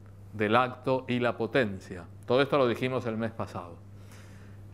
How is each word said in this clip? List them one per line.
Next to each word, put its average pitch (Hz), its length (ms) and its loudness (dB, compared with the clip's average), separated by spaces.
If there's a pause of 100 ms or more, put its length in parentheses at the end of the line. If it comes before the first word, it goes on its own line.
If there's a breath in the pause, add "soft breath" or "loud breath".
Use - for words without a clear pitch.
(320)
del 107 240 4
acto 127 500 2
y 123 140 0
la 120 160 2
potencia. 98 680 0 (220)
Todo 127 160 6
esto 139 160 4
lo 131 80 6
dijimos 123 400 0
el 110 100 -2
mes 113 140 -2
pasado. 87 460 -8 (960 loud breath)